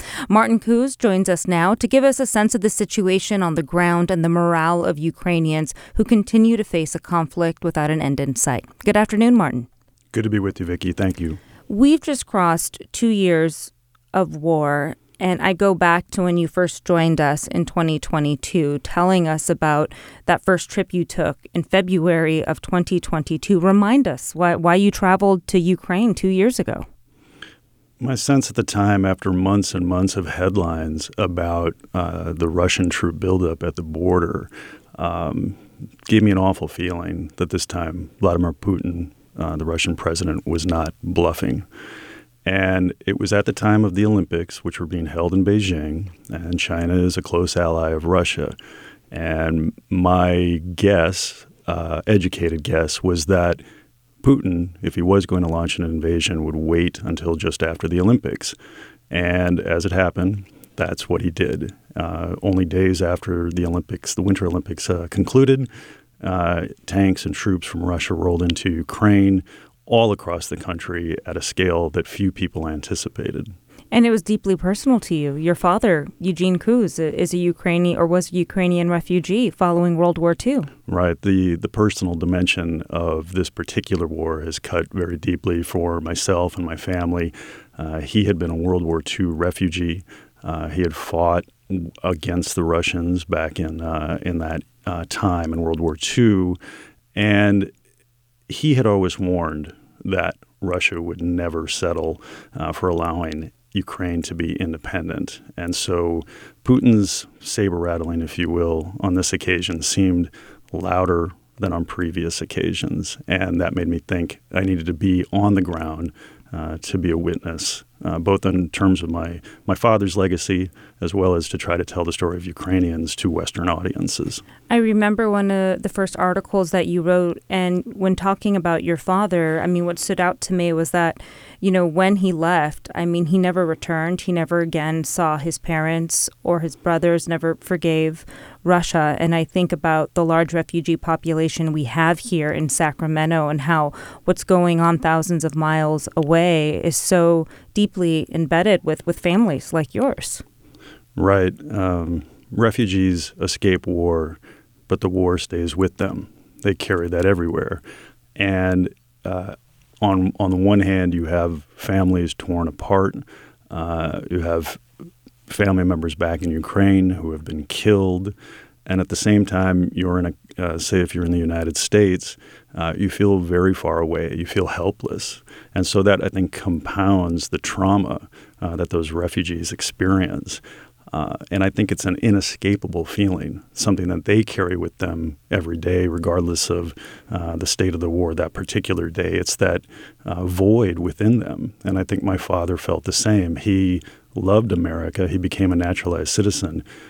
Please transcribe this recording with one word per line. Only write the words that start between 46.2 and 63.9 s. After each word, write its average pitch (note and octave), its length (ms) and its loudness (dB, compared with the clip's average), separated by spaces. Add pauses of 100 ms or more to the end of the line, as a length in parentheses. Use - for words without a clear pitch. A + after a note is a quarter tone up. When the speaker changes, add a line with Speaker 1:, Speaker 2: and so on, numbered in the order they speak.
Speaker 2:
and E2+ 300 -4
China E2+ 360 0
is F2+ 220 2
a F#2 40 -2
close F2 340 0
ally E2 360 0
of D#2+ 120 -2
Russia. F2 520 0 (540)
And D#2+ 640 -2 (160)
my F2+ 720 2 (140)
guess, F#2 720 2 (180)
uh, E2 400 -4
educated F2 580 2
guess, - 380 0
was E2+ 260 0
that F2 340 2 (600)
Putin, F2+ 600 2
if E2 120 -4
he F2 60 0
was F#2 240 4
going F2+ 180 2
to E2 60 0
launch E2 300 -2
an E2+ 60 -2
invasion, D#2+ 580 0
would D#2 120 -4
wait E2 440 0
until E2 360 -4
just E2 280 -4
after E2 240 -4
the F2 140 0
Olympics. - 520 0 (560)
And F2 500 2
as F2 260 -2
it F2+ 80 -2
happened, F#2 520 0 (300)
that's - 320 -6
what F2 140 0
he F2 100 -2
did. - 420 -2 (220)
Uh, E2+ 460 -6
only F#2 240 2
days F#2 360 2
after F2 480 -2
the F2 160 -2
Olympics, F2 480 -4